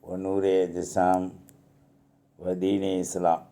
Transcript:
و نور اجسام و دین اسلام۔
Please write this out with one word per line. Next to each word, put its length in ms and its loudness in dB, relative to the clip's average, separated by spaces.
و 140 -10
نور 280 -2
اجسام 840 2
و 140 -4
دین 460 0
اسلام۔ 400 0